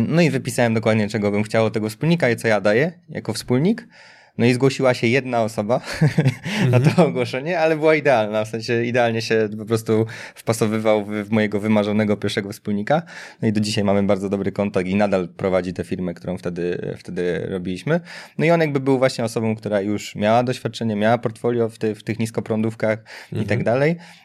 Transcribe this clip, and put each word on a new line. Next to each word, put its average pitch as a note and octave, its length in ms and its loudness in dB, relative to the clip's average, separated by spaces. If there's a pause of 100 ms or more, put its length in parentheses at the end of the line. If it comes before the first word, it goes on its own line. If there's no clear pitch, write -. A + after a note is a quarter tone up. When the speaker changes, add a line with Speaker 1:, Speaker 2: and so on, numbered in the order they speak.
Speaker 1:
no D#3+ 140 2
i D#3+ 80 4
wypisałem A#2+ 440 0
dokładnie, A2 360 2
czego G#2 220 0
bym G#2 120 2
chciał A2 220 0
od G#2+ 80 -2
tego G#2+ 160 -2
wspólnika D#3 400 0
i A2+ 60 2
co A#2 120 -4
ja G#2 140 4
daję A#2 300 2 (180)
jako A2+ 240 -6
wspólnik. D3+ 540 0 (500)
No A2 80 2
i B2 80 6
zgłosiła C3 400 2
się A#2+ 140 0
jedna B2 360 2
osoba G#2+ 380 -2 (440)
<laughs> E3 460 0
na B2 80 4
to C3 100 2
Speaker 2:
Mhm. F3+ 200 4
Speaker 1:
ogłoszenie, C3 500 -2
ale D#3+ 160 2
była D#3 200 4
idealna, A2 500 2
w - 20 -6
sensie A#2 360 -2
idealnie A#2 380 0
się A2 360 0
po G#2+ 80 -10
prostu A2+ 400 2 (300)
wpasowywał A2 720 0
w, G2+ 60 -10
w G#2 200 -6
mojego G#2+ 280 2
wymarzonego G#2 580 2
pierwszego G2+ 340 -4
wspólnika. G#2+ 500 -2 (400)
No A2+ 60 0
i A2 60 2
do G#2 60 0
dzisiaj G#2+ 240 -2
mamy G2+ 200 2
bardzo G2 260 0
dobry G2 220 -2
kontakt G2 360 -2
i F#2+ 80 0
nadal G2 340 2
prowadzi F#2 440 -2
tę F2 100 -6
firmę, F2+ 300 -6
którą F2+ 240 -8
wtedy, F2 600 -6
wtedy F2+ 520 -4
robiliśmy. F#2 500 -4 (380)
No D3 80 0
i E3 60 4
on E3+ 100 4
jakby C#3+ 180 0
był C3+ 180 2
właśnie C3 260 0
osobą, A2+ 320 -2
która G#2 260 -2
już G#2 340 -4
miała G#2+ 280 4
doświadczenie, A#2 520 -4
miała A2 220 4
portfolio A#2 520 -2
w A2+ 80 -16
ty-, A2 180 -2
w - 80 -16
tych A2 160 -4
niskoprądówkach A2 800 -2 (320)
i - 40 -8
Speaker 2:
Mhm. G#2+ 120 -4
Speaker 1:
tak A2 160 0
dalej, C#3+ 320 2 (280)